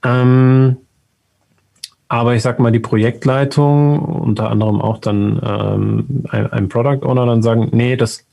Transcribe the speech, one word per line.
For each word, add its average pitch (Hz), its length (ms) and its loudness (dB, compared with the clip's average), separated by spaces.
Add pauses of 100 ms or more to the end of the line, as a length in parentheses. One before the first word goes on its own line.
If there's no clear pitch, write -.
ähm, 127 720 4 (1300)
aber 120 280 0
ich 113 60 0
sag 120 180 -2
mal, 117 120 4
die 117 80 2
Projektleitung, 139 1200 0
unter 107 520 -4
anderem 107 300 0
auch 110 160 -2
dann, 104 460 -2
ähm, 104 880 -2
ein, - 220 -2
ein 101 180 -2
Product 135 380 -2
Owner 127 180 0
dann 117 160 2
sagen, 113 300 0
„Nee, 120 240 0
das 120 380 -4